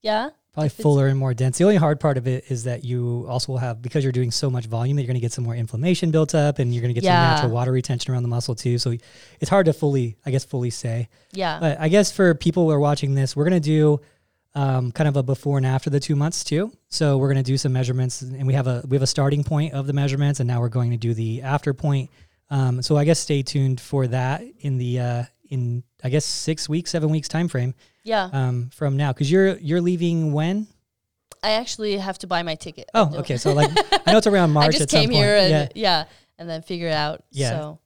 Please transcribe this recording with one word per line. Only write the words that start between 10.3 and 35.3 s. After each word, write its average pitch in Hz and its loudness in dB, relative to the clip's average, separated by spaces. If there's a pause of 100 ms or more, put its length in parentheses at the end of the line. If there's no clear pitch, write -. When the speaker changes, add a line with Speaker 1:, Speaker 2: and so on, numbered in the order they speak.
Speaker 2:
guess, 131 0
fully 123 -4
say. 117 -6 (240)
Speaker 1:
Yeah. 175 -4
Speaker 2:
But 156 0
I 156 0
guess 196 4
for 180 4
people 170 2
who 160 4
are 147 2
watching 143 2
this, 135 0
we're 143 0
gonna 180 2
do, 151 4 (540)
um, 131 0
kind 151 0
of 143 2
a 139 2
before 139 -2
and 131 0
after 131 0
the 143 2
two 147 -2
months 151 -2
too. 190 -2 (160)
So 143 2
we're 135 2
gonna 135 2
do 131 0
some 135 0
measurements, 127 -2
and 131 -6
we 131 2
have 135 0
a, 127 -2
we 135 0
have 131 2
a 135 0
starting 143 0
point 151 -2
of 139 -4
the 139 -4
measurements, 139 0
and 127 0
now 120 0
we're 120 0
going 120 0
to 120 -2
do 117 -2
the 113 -4
after 139 -2
point. 139 -2 (400)
Um, 127 0
so 151 0
I 147 2
guess 156 2
stay 143 -2
tuned 131 -2
for 135 -2
that 127 -2 (180)
in 135 -4
the, 123 -2
uh, 123 -4 (280)
in, 123 -4 (200)
I 131 -4
guess, 147 0
six - -6
weeks, 165 -4
seven 156 0
weeks 156 -2
time 170 -2
frame. 127 -2 (300)
Speaker 1:
Yeah. 208 -2
Speaker 2:
Um, 127 -2
from 139 -2
now, 143 0
'cause 139 -2
you're, 190 4
you're 165 -2
leaving 170 0
when? 180 -2 (760)
Speaker 1:
I 214 0
actually 214 -4
have 190 -6
to 196 -12
buy 175 -2
my 165 -6
ticket. - -16
Speaker 2:
Oh, 202 4
Speaker 1:
No. 156 -6
Speaker 2:
okay. 139 -4
So, 120 0
like, 147 4
Speaker 1:
<laughs> - 0
Speaker 2:
I - 6
know 214 8
it's 214 4
around 185 4
March 147 4
Speaker 1:
I - 4
just 151 2
Speaker 2:
at 143 -2
some - 4
Speaker 1:
came 143 2
here 208 4